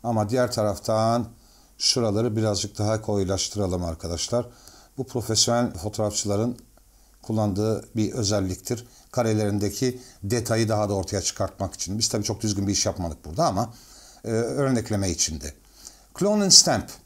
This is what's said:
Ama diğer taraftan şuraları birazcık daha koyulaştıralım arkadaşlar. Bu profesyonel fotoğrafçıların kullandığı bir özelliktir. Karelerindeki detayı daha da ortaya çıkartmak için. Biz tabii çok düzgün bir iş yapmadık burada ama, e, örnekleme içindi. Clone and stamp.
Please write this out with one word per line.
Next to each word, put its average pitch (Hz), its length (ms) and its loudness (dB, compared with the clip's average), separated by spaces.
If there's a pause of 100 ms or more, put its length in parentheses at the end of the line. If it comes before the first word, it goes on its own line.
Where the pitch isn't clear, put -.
Ama 113 260 0
diğer 123 240 2
taraftan 113 760 2 (500)
şuraları 110 580 2
birazcık 107 420 -2
daha 107 240 0
koyulaştıralım 95 840 -2
arkadaşlar. 85 600 -4 (520)
Bu 127 80 -6
profesyonel 117 680 0
fotoğrafçıların 104 840 -2 (640)
kullandığı 107 720 0
bir 107 160 0
özelliktir. 101 760 -2 (240)
Karelerindeki 107 920 0 (220)
detayı 113 460 0
daha 107 200 2
da 101 60 0
ortaya 95 280 -2
çıkartmak - 520 -4
için. 98 240 -6
Biz 110 100 0
tabii 104 160 -2
çok 107 160 -4
düzgün 101 260 -2
bir 101 60 0
iş 98 140 0
yapmadık 90 380 -4
burada 101 220 -2
ama, 117 280 -2 (500)
e, 113 60 -6
örnekleme 117 800 0
içindi. 76 440 -4 (640)
Clone 208 260 4
and 185 60 4
stamp. - 400 6 (160)